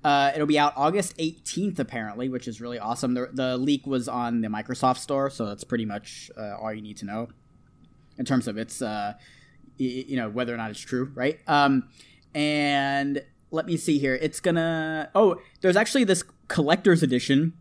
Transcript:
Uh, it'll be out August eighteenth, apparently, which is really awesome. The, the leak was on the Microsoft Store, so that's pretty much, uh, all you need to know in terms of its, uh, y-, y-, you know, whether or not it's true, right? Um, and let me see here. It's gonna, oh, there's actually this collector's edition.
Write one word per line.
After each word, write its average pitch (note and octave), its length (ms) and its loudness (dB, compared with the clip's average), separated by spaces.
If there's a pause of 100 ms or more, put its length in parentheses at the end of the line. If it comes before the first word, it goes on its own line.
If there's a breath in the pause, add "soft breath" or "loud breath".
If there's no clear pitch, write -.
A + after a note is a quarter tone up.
Uh, C#3 320 4
it'll D3+ 100 0
be D3 140 4
out D3 160 4
August F3 420 0
eighteenth, E3+ 600 -4
apparently, A2+ 480 -6
which B2+ 180 -6
is A2 140 -10
really A#2+ 180 -10
awesome. A#2 360 -2
The, B2 180 -2
the B2+ 260 -2
leak C#3 300 0
was B2+ 220 -2
on A#2+ 320 -2
the G#2+ 80 -2
Microsoft B2 480 0
Store, C#3 320 -2
so B2 160 -6
that's G#2 180 -8
pretty A#2 220 -4
much, - 520 -10
uh, G#2 220 -10
all A2 140 -6
you G#2+ 80 -10
need G#2 160 -14
to - 80 -10
know A2+ 240 -6 (880)
in A#2+ 80 -4
terms B2 240 0
of G#2 80 -8
its, A2+ 240 -8
uh, G#2+ 320 -4 (680 soft breath)
y-, C3 60 0
y-, B2+ 240 -6
you C3+ 80 -2
know, A2 120 -2
whether A#2+ 240 -4
or A#2 40 -6
not A2 140 -6
it's G#2 100 -12
true, C3 340 -4
right? C3 320 -2
Um, C#3 400 4 (460 soft breath)
and C#3+ 920 0 (260)
let D#3+ 160 -2
me E3+ 120 0
see D#3 200 2
here. C3+ 180 2
It's D3+ 260 -4
gonna, E3 760 0
oh, F#3+ 240 6 (220 loud breath)
there's F#3 160 6
actually A#3+ 260 4
this F#3 200 2 (260)
collector's E3 520 4
edition. C#3 600 2